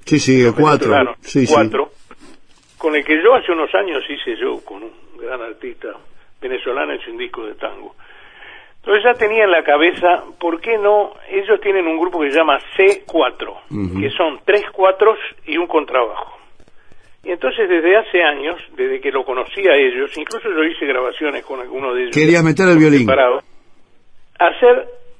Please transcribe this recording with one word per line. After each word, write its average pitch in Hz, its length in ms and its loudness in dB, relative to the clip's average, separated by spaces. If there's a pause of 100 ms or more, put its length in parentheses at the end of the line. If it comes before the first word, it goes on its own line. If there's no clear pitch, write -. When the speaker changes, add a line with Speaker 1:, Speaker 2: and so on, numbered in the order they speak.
Speaker 1:
Sí, 156 140 2
sí, 131 240 4
el 117 100 4
cuatro. 151 380 2
Speaker 2:
venezolanos, 127 300 2
Speaker 1:
Sí, 135 260 0
sí. 151 80 2
Speaker 2:
cuatro, 123 360 2 (880)
con 151 200 -2
el 143 80 -2
que 156 180 0
yo 233 140 6
hace 180 160 -2
unos 160 220 -4
años 180 340 -2
hice 143 280 -10
yo 123 280 -6
con 98 180 -18
un 113 100 -16 (260)
gran 120 240 -12
artista 113 500 -14 (500)
venezolano, 135 520 -6
hice 123 180 -12
un 117 60 -12
disco 117 280 -10
de 107 80 -14
tango. 104 400 -12 (880)
Entonces 202 220 0
ya 240 120 4
tenía 220 300 0
en 196 60 4
la 160 140 2
cabeza, 175 600 2 (140)
¿por 165 220 -4
qué 226 160 -4
no? 208 380 0 (160)
Ellos 196 320 0
tienen 190 240 0
un 160 120 -2
grupo 175 220 -2
que 143 100 -2
se 139 60 0
llama 151 220 4 (180)
C 196 300 4
cuatro, 117 500 -4 (140)
Speaker 1:
Ujú. 95 280 -6
Speaker 2:
que 123 120 -2
son 151 340 -4
tres 202 260 2
cuatros 190 480 2 (280)
y 156 100 -6
un 170 100 -2
contrabajo. 127 720 -4 (840)
Y - 80 -8
entonces 175 360 -2
desde 175 300 4
hace 214 260 0
años, 151 380 -2 (160)
desde 131 240 -4
que 139 100 -6
lo 131 140 -2
conocí 131 420 -4
a 165 80 4
ellos, 135 440 0
incluso 214 320 -8
yo 160 140 -2
hice 160 200 -4
grabaciones 127 600 -4
con 131 140 -10
algunos 127 340 -8
de 127 80 -4
ellos 120 120 -6
Speaker 1:
Querías 160 300 4
meter 160 220 2
el 180 80 6
Speaker 2:
por 160 60 6
Speaker 1:
violín. 147 200 6
Speaker 2:
separado, 127 420 2 (960)
hacer, 240 480 4 (320)